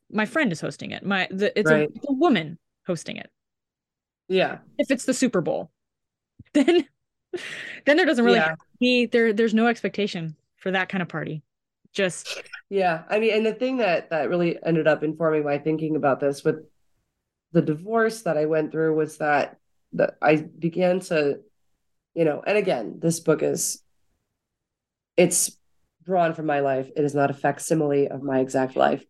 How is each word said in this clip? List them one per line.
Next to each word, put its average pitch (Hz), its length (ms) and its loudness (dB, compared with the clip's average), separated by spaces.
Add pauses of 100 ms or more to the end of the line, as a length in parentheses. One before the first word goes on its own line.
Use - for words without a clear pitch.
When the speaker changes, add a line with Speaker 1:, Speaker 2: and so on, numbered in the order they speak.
(100)
Speaker 1:
my 214 160 -2
friend 277 240 0
is 156 100 -6
hosting - 300 -10
it. - 140 -10
My, 190 260 -2
the, 190 280 -2
it's 175 120 2
a, 156 40 8
Speaker 2:
Right. 151 200 2
Speaker 1:
it's - 140 -12
a 285 40 -2
woman 214 460 2 (280)
hosting - 300 -6
it." - 140 -16 (1000)
Speaker 2:
Yeah. 185 300 0 (200)
Speaker 1:
If 277 140 0
it's 247 140 -2
the 262 80 0
Super 220 260 0
Bowl, - 320 -4 (400)
<laughs> - 420 -20
then, 320 320 4 (1000)
then 294 120 4
there 349 100 4
doesn't 240 180 2
really 233 140 6
Speaker 2:
Yeah. 160 120 2
Speaker 1:
have 160 80 -8
to - 60 -20 (140)
be, 247 280 4
there, 233 260 2
there's 220 220 0
no 226 120 4
expectation 196 680 -4 (200)
for - 140 -6
that 185 180 -2
kind 185 140 -4
of 170 60 -6
party. 151 340 -8 (500)
Just - 480 -4 (280)
Speaker 2:
Yeah. 180 400 0
I 208 100 0
mean, 220 160 2
and 220 100 2
the 220 100 0
thing 254 240 -2
that, 185 320 0
that 151 180 -2
really 170 360 0
ended 165 220 2
up 151 160 4
informing 156 400 0
my 143 160 -2
thinking 156 380 -2
about 135 240 2
this 143 240 -2
with 151 200 -2 (880)
the 165 100 4
divorce 214 640 -2
that 160 140 -2
I 151 100 0
went 156 240 0
through 160 240 0
was 151 240 -2
that, 147 380 0 (380)
that - 280 0
I 156 140 4
began 180 640 -2
to, 151 400 -2 (720)
you 165 100 0
know, 147 220 0
and 202 100 2
again, 135 440 -2
this 165 180 0
book 156 240 2
is, - 400 -2 (1300)
it's - 420 2 (460)
drawn 175 300 0
from 156 120 -8
my 143 140 0
life. 135 340 -2
It 151 100 0
is 143 120 -2
not 139 160 2
a - 20 -6
facsimile 143 720 0
of 135 160 -8
my 135 160 -2
exact 131 380 -2
life, 143 340 2